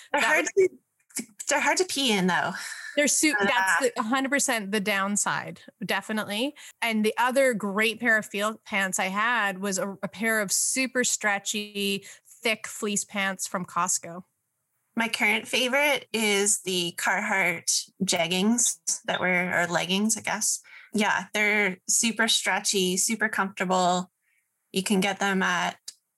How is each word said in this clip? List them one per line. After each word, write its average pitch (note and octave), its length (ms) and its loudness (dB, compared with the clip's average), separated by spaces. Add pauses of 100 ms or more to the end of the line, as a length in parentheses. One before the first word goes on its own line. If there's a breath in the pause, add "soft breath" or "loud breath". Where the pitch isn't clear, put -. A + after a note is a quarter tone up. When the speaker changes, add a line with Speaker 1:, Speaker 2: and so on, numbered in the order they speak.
(120)
Speaker 1:
They're C#4+ 80 0
Speaker 2:
That A3+ 60 2
Speaker 1:
hard D#4+ 200 2 (100)
Speaker 2:
was F#4+ 120 6 (480)
Speaker 1:
to, - 80 -6 (240)
they're C#4+ 120 2
hard C#4+ 180 2
to F#4 60 2
pee C#4 280 0
in, F#3 160 4
though. E3+ 240 2 (440 loud breath)
Speaker 2:
They're D4 120 4
su-, D4+ 320 2
Speaker 1:
Uh, D4 40 4
Speaker 2:
that's F#3+ 360 2
the, B3+ 180 2
a B3 40 -2
hundred C4 280 0
percent A#3 420 0
the G#3+ 80 0
downside, G3 800 -2 (240)
definitely. G#3+ 720 -2 (280 loud breath)
And A3 220 0
the A3 140 0
other B3+ 360 4
great G#3+ 460 -2
pair A#3 160 4
of G#3 100 -2
field G#3+ 380 -4
pants G3 340 -2
I F#3+ 80 0
had G3+ 520 0
was G3 200 -2
a, G3+ 240 -4
a G3 60 -6
pair A3 320 -2
of G3 120 -2
super - 520 0
stretchy, G3+ 1000 -2 (360 loud breath)
thick A3 240 -2
fleece G#3 380 -4
pants G3 420 -4
from F3+ 180 -6
Costco. F3 580 -4 (720)
Speaker 1:
My G#3+ 140 0
current A3 400 0
favorite C4 640 0
is G#3 500 2
the F3+ 340 -2
Carhartt F#3+ 920 0 (160)
jeggings F#3 720 2 (280)
that - 140 -2
wear, F3+ 420 2
or F3 60 2
leggings, F#3 480 0
I G#3 40 -10
guess. - 400 -4 (320 loud breath)
Yeah, G3+ 320 0 (100)
they're G#3 440 2 (100)
super A3+ 400 2
stretchy, F#3+ 680 0
super G#3+ 320 0
comfortable. F#3 840 0 (640)
You F#3+ 100 -2
can F#3+ 180 2
get G3 200 0
them G3 220 0
at F3+ 340 0 (420)